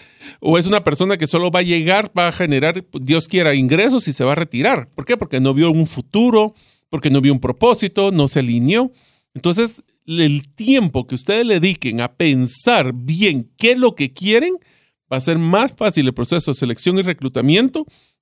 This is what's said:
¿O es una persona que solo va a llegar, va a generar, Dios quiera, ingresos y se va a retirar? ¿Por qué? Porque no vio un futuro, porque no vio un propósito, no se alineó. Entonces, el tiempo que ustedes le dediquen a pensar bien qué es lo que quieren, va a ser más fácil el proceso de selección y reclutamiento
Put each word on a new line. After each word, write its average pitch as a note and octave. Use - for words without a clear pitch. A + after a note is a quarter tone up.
¿O E3
es E3
una G3
persona F#3
que D#3+
solo F3
va F3+
a F3+
llegar, F3
va F3
a -
generar, E3
Dios D3+
quiera, E3+
ingresos E3
y C#3+
se C3
va C3
a D3
retirar? D#3+
¿Por C#3
qué? A#3+
Porque D3+
no C3+
vio D#3+
un D#3+
futuro, G#3+
porque D3
no C#3
vio C#3
un C3
propósito, G3
no D3
se C#3+
alineó. C3
Entonces, F#3
el D3+
tiempo G#3+
que -
ustedes G#3+
le G#3
dediquen C3
a B2
pensar C#3
bien C#3+
qué A#3
es B3+
lo B3
que C#3
quieren, A#3
va C3
a C3
ser E3
más F#3
fácil E3
el B2+
proceso D#3
de C3
selección C#3
y G3
reclutamiento F3